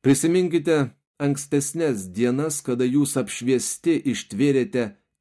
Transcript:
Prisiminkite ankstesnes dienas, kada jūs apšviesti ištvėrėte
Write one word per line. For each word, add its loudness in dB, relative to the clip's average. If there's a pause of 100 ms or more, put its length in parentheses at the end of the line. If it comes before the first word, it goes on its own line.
Prisiminkite 2 (240)
ankstesnes -2
dienas, -2
kada -2
jūs 2
apšviesti -2 (180)
ištvėrėte 0 (240)